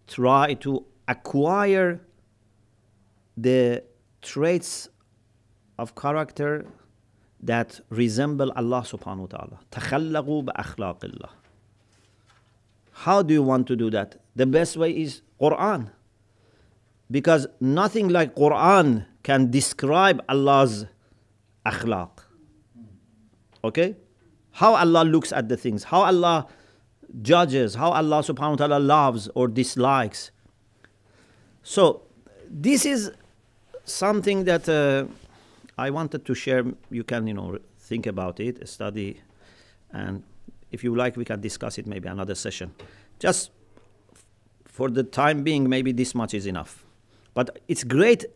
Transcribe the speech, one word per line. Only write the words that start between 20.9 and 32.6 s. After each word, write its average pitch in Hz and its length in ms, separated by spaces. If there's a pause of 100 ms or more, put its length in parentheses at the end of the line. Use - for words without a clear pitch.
akhlaq. 107 440 (1500)
Okay? 170 320 (560)
How 220 220
Allah 165 300
looks 160 280
at 120 160
the 120 80
things, 107 280
how 180 180
Allah 175 440 (760)
judges, 131 540
how 143 160
Allah 151 320
subhanahu 143 360
wa 147 80
ta'ala 143 120
loves 139 560
or 127 140
dislikes. 123 840 (1300)
So, - 400 (460)
this 226 380